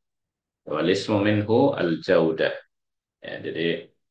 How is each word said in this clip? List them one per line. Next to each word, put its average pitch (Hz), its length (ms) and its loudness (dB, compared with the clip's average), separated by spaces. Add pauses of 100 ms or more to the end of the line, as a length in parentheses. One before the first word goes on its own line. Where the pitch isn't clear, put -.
(680)
Wal 78 240 0
ismu 101 320 0
minhu 110 480 2
al 85 320 -2
jaudah. 80 480 2 (720)
Ya, - 180 -12
jadi, - 480 -4 (200)